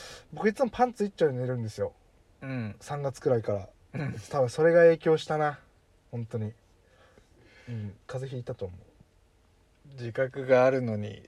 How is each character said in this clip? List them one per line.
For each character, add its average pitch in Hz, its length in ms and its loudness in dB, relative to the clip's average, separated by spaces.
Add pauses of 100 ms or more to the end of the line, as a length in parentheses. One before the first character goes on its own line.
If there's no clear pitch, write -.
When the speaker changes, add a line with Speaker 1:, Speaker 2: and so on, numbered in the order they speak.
(360)
Speaker 1:
僕 156 120 0
い 220 60 0
つ 277 100 -2
も 233 80 -2
パ - 140 2
ン 240 80 -2
ツ - 100 -4
一 202 80 -4
丁 160 160 2
で 135 60 0
寝 127 120 -4
る 127 120 -4
ん 117 60 -4
で 110 60 -6
す - 100 -10
よ。 101 120 -2 (500)
Speaker 2:
う 135 40 -14
ん。 123 340 -8
Speaker 1:
三 143 220 -8
月 139 180 -4
く 147 100 0
ら 123 100 4
い - 20 -6
か 113 100 -4
ら。 98 160 -4 (280)
Speaker 2:
う - 60 -6
ん。 135 140 -6 (160)
Speaker 1:
多 - 80 0
分 127 100 2
そ 156 140 0
れ 165 80 8
が 170 120 8
影 165 160 8
響 160 180 4
し - 80 -4
た 156 120 -2
な。 147 220 -2 (520)
本 117 160 -8
当 120 100 -8
に。 107 160 -6 (1120)
う 120 60 -12
ん。 104 200 -8 (140)
風 131 180 -10
邪 131 120 -10
ひ - 20 -8
い 120 40 -10
た 131 120 -8
と - 80 -12
思 90 100 -8
う。 90 40 -18 (1200)
Speaker 2:
自 120 140 -8
覚 135 340 -4
が 127 200 6
あ 131 60 6
る 131 120 0
の 110 140 -2
に、 104 300 -8